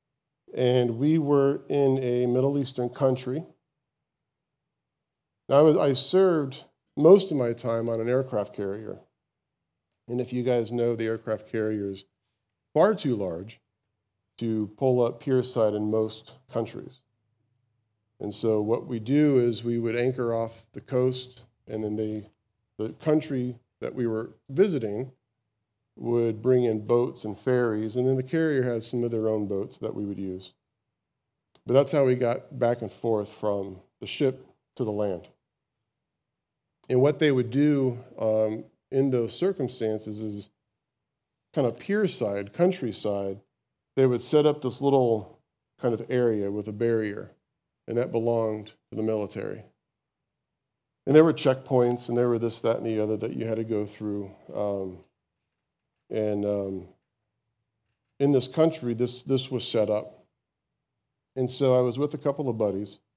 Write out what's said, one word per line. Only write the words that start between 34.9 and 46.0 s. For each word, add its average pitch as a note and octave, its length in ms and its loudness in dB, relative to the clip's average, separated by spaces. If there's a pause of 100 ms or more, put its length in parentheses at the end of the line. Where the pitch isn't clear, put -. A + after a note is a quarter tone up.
land. G#2 380 -4 (1600)
And B2+ 140 4
what D3 160 2
they D3+ 120 4
would B2 200 2
do, C3+ 480 2 (200)
um, A2 460 0 (260)
in C3+ 200 2
those A#2+ 260 -2
circumstances A2 840 -4
is G#2 280 -8 (1080)
kind C#3 120 2
of A2+ 120 -2
pierside, A2+ 760 -2
countryside, G#2 840 -2 (560)
they C3+ 120 4
would B2 160 0
set D3+ 240 4
up D3 160 2
this B2 180 -6
little B2+ 580 2 (400)
kind A#2+ 140 0
of A2+ 160 -6